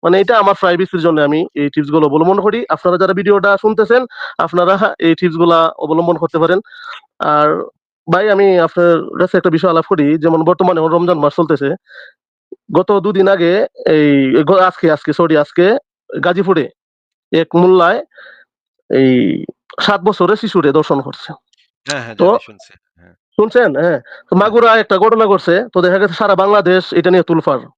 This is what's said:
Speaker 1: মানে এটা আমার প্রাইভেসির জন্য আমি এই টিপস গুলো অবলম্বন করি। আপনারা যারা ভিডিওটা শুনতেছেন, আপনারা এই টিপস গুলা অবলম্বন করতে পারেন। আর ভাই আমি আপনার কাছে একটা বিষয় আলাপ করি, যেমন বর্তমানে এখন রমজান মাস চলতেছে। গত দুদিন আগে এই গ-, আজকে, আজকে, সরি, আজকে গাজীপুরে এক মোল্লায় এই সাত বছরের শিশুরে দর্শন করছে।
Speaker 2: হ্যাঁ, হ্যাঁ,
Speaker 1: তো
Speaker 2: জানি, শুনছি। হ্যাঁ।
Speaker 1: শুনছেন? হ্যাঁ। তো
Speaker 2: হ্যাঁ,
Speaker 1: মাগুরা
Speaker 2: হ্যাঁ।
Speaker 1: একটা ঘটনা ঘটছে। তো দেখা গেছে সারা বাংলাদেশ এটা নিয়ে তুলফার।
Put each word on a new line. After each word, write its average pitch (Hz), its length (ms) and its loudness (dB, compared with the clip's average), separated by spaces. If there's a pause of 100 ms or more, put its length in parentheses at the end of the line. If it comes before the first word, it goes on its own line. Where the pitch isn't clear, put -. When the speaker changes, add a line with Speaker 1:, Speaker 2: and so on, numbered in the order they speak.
Speaker 1:
মানে 175 160 2
এটা 202 200 0
আমার 196 160 2
প্রাইভেসির 180 460 -2
জন্য 160 200 0
আমি 147 180 0 (160)
এই 143 140 -4
টিপস 147 200 -4
গুলো 156 160 2
অবলম্বন 165 360 0
করি। 214 180 -2 (100)
আপনারা 180 280 -2
যারা 190 160 0
ভিডিওটা 202 440 0
শুনতেছেন, 220 440 0 (360)
আপনারা 175 360 0 (260)
এই 165 160 2
টিপস 170 220 -4
গুলা 170 220 2 (180)
অবলম্বন 165 400 -2
করতে 165 220 -6
পারেন। 170 200 0 (680)
আর 151 220 0 (600)
ভাই 180 220 0
আমি 196 180 2 (120)
আপনার 170 580 0
কাছে 180 200 -2
একটা 180 120 0
বিষয় 175 220 0
আলাপ 165 140 0
করি, 151 320 0
যেমন 160 260 0
বর্তমানে 180 360 0
এখন 160 120 -2
রমজান 170 280 0
মাস 147 160 0
চলতেছে। 147 340 -2 (1040)
গত 269 160 -2 (100)
দুদিন 190 280 0
আগে 175 240 0 (340)
এই 151 240 2 (340)
গ-, 185 160 2
আজকে, 185 320 0
আজকে, 151 220 -4
সরি, 160 240 0
আজকে 160 280 0 (540)
গাজীপুরে 175 460 -2 (680)
এক 160 240 -2
মোল্লায় 180 440 2 (880)
এই 131 220 2 (720)
সাত 202 200 -2
বছরের 190 340 0
শিশুরে 175 360 -2
দর্শন 147 300 0
করছে। - 280 -16 (580)
Speaker 2:
হ্যাঁ, 143 140 -8
হ্যাঁ, 117 140 -14
Speaker 1:
তো 160 100 0
Speaker 2:
জানি, 202 140 2
শুনছি। - 320 -20 (240)
হ্যাঁ। 87 180 -20 (180)
Speaker 1:
শুনছেন? 220 440 2
হ্যাঁ। 156 240 -2 (200)
তো - 120 -10
Speaker 2:
হ্যাঁ, 180 80 2
Speaker 1:
মাগুরা 226 280 2
Speaker 2:
হ্যাঁ। 220 120 4
Speaker 1:
একটা 202 180 -2
ঘটনা 220 280 2
ঘটছে। 185 300 0 (140)
তো 180 120 -2
দেখা 180 180 0
গেছে 190 140 -2
সারা 202 220 0
বাংলাদেশ 190 480 2 (100)
এটা 170 180 0
নিয়ে 180 120 4
তুলফার। 156 360 -2 (180)